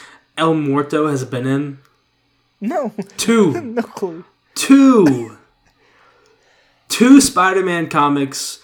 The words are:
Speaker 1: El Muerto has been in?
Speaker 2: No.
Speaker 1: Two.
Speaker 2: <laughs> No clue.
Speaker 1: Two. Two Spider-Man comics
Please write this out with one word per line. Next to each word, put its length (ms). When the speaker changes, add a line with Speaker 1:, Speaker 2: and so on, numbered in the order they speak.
Speaker 1:
El 180
Muerto 520
has 180
been 200
in? 340
Speaker 2:
No. 320
Speaker 1:
Two. 440
Speaker 2:
<laughs> 0
No 220
clue. 400
Speaker 1:
Two. 840
Two 320
Spider-Man 680
comics 760